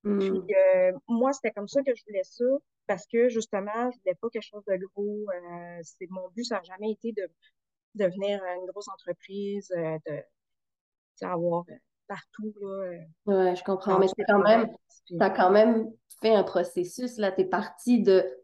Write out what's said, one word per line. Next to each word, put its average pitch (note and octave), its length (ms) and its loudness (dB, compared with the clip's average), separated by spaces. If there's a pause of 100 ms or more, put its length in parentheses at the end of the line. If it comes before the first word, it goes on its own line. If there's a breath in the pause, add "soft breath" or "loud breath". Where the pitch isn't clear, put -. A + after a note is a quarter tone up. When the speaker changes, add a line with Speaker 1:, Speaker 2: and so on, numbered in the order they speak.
Speaker 1:
Mm. G#3 140 0
Speaker 2:
Puis, F#3+ 360 -2
euh, F#3 380 6 (160)
moi, A#3+ 240 2
c'était A3+ 180 -4
comme G3+ 180 -10
ça C#4 140 0
que C4 120 0
je - 120 -10
voulais G3 180 -6
ça, - 200 -6 (420)
parce F#3+ 200 -4
que, A#3 220 2
justement, A3 600 -4
je B3 100 -18
voulais - 140 -2
pas A3+ 160 -8
quelque G#3+ 180 -10
chose G#3 200 -18
de F#3+ 80 0 (180)
gros. G#3 400 -6
Euh, F3 480 -14
c'est, F3 280 -16
mon F#3 200 -10
but, A3+ 140 -10
ça A#3 140 -6
a F3 40 -8
jamais F#3+ 300 -8
été A3+ 200 -8
de G3 160 -8 (680)
devenir G3 500 -4
une F3+ 220 -8
grosse G#3 220 -14
entreprise, G3 880 -10
euh, D#3+ 300 -4
de, D3 100 -8
tu - 60 -12 (920)
sais, F#3+ 80 -14
avoir, F3 460 -2
euh, - 40 -18 (320)
partout, G#3 540 -12
là, G3 80 -8
euh, F#3+ 300 -8 (280)
Speaker 1:
Ouais, F#3 300 4
je - 80 -14
comprends. F#3+ 300 0
Speaker 2:
dans F#3 40 6
Speaker 1:
Mais F#3+ 80 6
Speaker 2:
tous F#3 80 0
Speaker 1:
t'as G#3 80 -6
Speaker 2:
les - 40 0
Speaker 1:
quand G3+ 160 6
même, A3 240 6
Speaker 2:
provinces, - 400 -18
puis F3 120 -12
Speaker 1:
t'as F#3+ 120 4
quand F#3+ 200 4
même A3 400 6 (300)
fait A3 140 4
un F#3+ 100 4
processus, F3+ 720 -4
là. G3+ 160 0
T'es F#3+ 120 0
partie G#3 580 0
de F#3 220 6 (200)